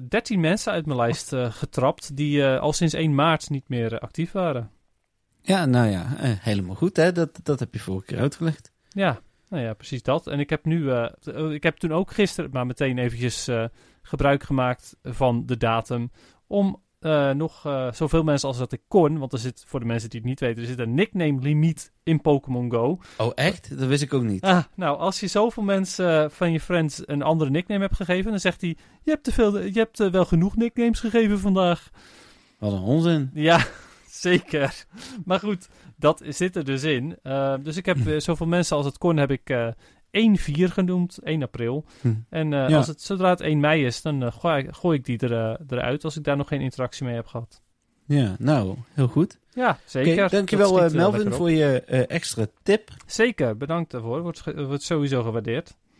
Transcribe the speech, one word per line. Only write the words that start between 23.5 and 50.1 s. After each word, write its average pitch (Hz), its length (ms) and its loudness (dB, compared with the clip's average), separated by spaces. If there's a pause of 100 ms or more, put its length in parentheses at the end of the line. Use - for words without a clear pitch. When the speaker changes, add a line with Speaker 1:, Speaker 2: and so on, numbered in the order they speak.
Speaker 2:
Dat 131 100 -2
wist 143 140 2
ik 139 120 -4
ook 135 80 2
niet. 104 200 -2
Speaker 1:
Ah, 180 200 4 (120)
nou, 151 240 -2
als 190 220 -2
je 208 60 -6
zoveel 220 360 0
mensen, 185 640 2
eh, 151 60 -2
van 170 220 0
je 160 80 0
friends 165 480 -2
een 143 140 -2
andere 156 280 2
nickname 180 320 0
hebt 196 140 -2
gegeven, 185 340 -2
dan 202 100 -2
zegt 175 200 -2
hij: 170 160 -4 (260)
"Je - 80 -2
hebt 302 140 -2
te 247 80 -2
veel, 208 260 4
je 190 200 -4
hebt, 220 220 0
eh, 202 100 4
wel 180 140 4
genoeg 175 320 2
nicknames 233 440 0
gegeven 214 380 2
vandaag." 190 520 2 (680)
Speaker 2:
Wat 104 140 -2
een 98 100 0
onzin. 147 520 2
Speaker 1:
Ja, 160 300 4 (260)
<laughs> - 160 -20
zeker. 175 760 -2 (400)
Maar 180 140 0
goed, 202 300 -8 (280)
dat 151 320 2
zit 180 280 -4
er 165 80 -4
dus 135 180 -4
in. 147 400 -2
Eh, 135 400 -2
dus 151 140 -8
ik 185 100 -8
heb, 185 100 2
Speaker 2:
Hm. 117 120 0
Speaker 1:
eh, 151 120 0
zoveel 165 260 -2
mensen 170 300 2
als 143 100 0
het 139 120 -6
kon, 170 180 2
heb 143 140 2
ik, - 200 -4
eh, 120 180 0 (420)
één 214 260 4
vier 170 340 2
genoemd, 180 480 -2
één 156 240 -4
april. 120 420 -4 (160)
Speaker 2:
Hm. 120 120 0 (160)
Speaker 1:
En, 156 240 -2
eh, 139 160 0
Speaker 2:
Ja. 151 80 6
Speaker 1:
als 143 100 4
het, 156 160 -10
zodra 185 280 0
het 175 100 2
één 151 200 0
mei 151 240 4
is, 123 180 -4
dan, 143 200 -2
eh, 120 100 -2
gooi, 151 380 -2
gooi 160 280 0
ik 127 60 -12
die 120 140 -4
er, 120 140 -2
eh, 113 220 -2 (140)
eruit 127 360 -4
als 156 120 -8
ik 151 80 -10
daar 143 120 0
nog 143 120 -4
geen 143 120 -4
interactie 131 460 -6
mee 120 80 -4
heb 117 120 -6
gehad. - 360 -14 (440)
Speaker 2:
Ja, 127 320 2
nou, 117 360 0 (200)
heel 131 140 2
goed. 156 300 0 (120)
Speaker 1:
Ja, 247 340 0
zeker. 165 400 2